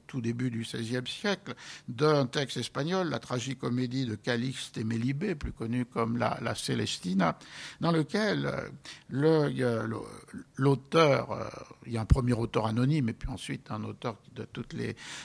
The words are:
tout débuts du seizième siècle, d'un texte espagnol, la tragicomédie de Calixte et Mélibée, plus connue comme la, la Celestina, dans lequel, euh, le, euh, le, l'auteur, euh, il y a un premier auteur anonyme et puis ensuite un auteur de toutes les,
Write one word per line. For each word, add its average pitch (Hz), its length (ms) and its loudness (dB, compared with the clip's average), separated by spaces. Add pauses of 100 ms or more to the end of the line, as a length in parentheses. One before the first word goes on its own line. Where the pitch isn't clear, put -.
tout 135 140 -6
débuts 120 320 -2
du 113 100 -4
seizième 120 460 -4
siècle, - 460 -4 (340)
d'un 143 380 4
texte 135 300 -2
espagnol, 160 520 -2
la 131 100 -2
tragicomédie 127 880 -2
de 110 80 -2
Calixte 123 640 -4
et 113 60 -2
Mélibée, 135 500 0
plus - 160 -8
connue 120 360 -2
comme 117 300 -2
la, 120 240 0
la 117 140 -2
Celestina, 160 840 0 (440)
dans 165 100 2
lequel, 165 560 2
euh, - 140 -2 (480)
le, 143 200 4 (360)
euh, 117 200 0
le, 110 140 -4 (560)
l'auteur, 135 800 4
euh, - 160 -4 (360)
il 113 100 -8
y - 40 0
a - 20 0
un 107 60 -2
premier 123 280 8
auteur 113 320 0
anonyme 123 420 4
et 110 40 -2
puis - 160 -6
ensuite - 440 -8
un 107 100 -6
auteur 107 360 -6 (180)
de 110 80 -8
toutes - 280 -10
les, 117 220 -4 (300)